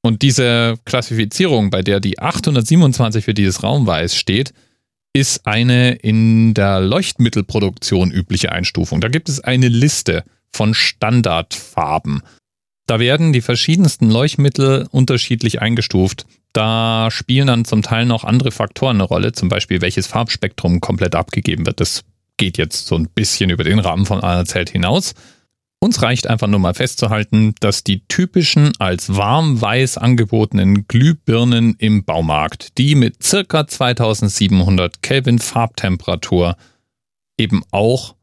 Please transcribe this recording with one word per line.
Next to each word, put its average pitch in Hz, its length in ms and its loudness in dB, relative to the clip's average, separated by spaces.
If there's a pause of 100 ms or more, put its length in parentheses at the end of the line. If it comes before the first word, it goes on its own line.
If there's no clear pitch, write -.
Und 113 200 0
diese 117 640 2
Klassifizierung, 117 800 0
bei 95 140 0
der 98 180 0
die 98 180 -4
achthundertsiebenundzwanzig 131 1080 0
für 110 80 0
dieses 98 280 0
Raumweiß 98 540 0
steht, 113 380 -2 (580)
ist - 340 -2
eine 123 500 2
in 113 580 4
der 98 260 2
Leuchtmittelproduktion 101 1300 0
übliche - 420 -2
Einstufung. 90 500 -2
Da 113 60 -2
gibt 160 200 -4
es 139 120 -6
eine 127 280 2
Liste 117 560 0 (260)
von 107 220 -2
Standardfarben. 82 1500 -2 (640)
Da 113 120 0
werden 147 360 2
die 120 80 2
verschiedensten 151 680 2
Leuchtmittel 135 800 2
unterschiedlich 120 720 0
eingestuft. 107 640 0 (260)
Da 113 580 0
spielen 135 360 0
dann 117 180 2
zum 110 180 0
Teil 117 240 0
noch 117 180 0
andere 127 260 2
Faktoren 117 460 -2
eine 98 80 2
Rolle, 92 280 -2
zum 92 160 -2
Beispiel 90 320 -2
welches 92 260 -2
Farbspektrum 95 720 -2
komplett 92 340 -2
abgegeben 85 520 -2
wird. - 140 -4
Das - 240 -4 (320)
geht 95 220 -2
jetzt - 280 -6
so 87 100 -2
ein 80 120 -2
bisschen - 420 -2
über 85 140 -2
den 98 140 2
Rahmen 92 280 0
von 95 140 -2
Anerzählt 87 500 -2
hinaus. 101 440 -2 (680)
Uns 202 220 0
reicht 120 260 -2
einfach 113 180 0
nur 101 140 2
mal 90 140 0
festzuhalten, 107 840 0
dass - 260 -2
die 98 220 -2
typischen 151 720 2
als 92 380 -2
warmweiß 123 840 0
angebotenen 107 880 2
Glühbirnen 117 920 2
im 107 260 2
Baumarkt, 78 760 -4
die 143 160 2
mit 120 280 0
circa 170 440 -2
zweitausendsiebenhundert 98 1400 0
Kelvin 127 380 0
Farbtemperatur 90 1160 -2 (800)
eben 101 340 -2
auch 113 520 -2